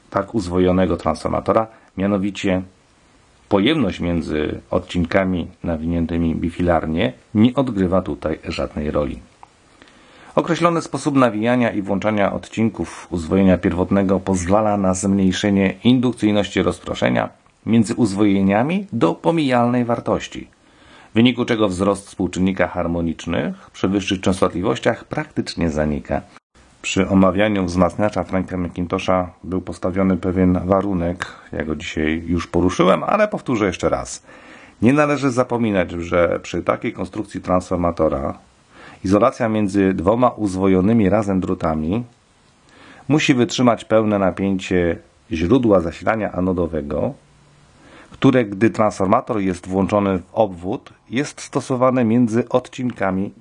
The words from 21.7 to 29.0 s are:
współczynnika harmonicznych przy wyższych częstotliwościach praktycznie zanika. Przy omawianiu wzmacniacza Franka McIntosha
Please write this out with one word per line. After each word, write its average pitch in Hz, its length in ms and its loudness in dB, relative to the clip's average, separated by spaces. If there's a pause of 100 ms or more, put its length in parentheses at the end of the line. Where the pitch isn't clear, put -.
współczynnika 92 600 -2
harmonicznych 85 1040 -4
przy - 180 -4
wyższych 95 320 -2
częstotliwościach 101 840 -2
praktycznie - 640 -4
zanika. 76 500 -2 (600)
Przy 95 260 -2
omawianiu 98 560 2
wzmacniacza 90 600 -2
Franka 92 320 -4
McIntosha 90 720 -2 (140)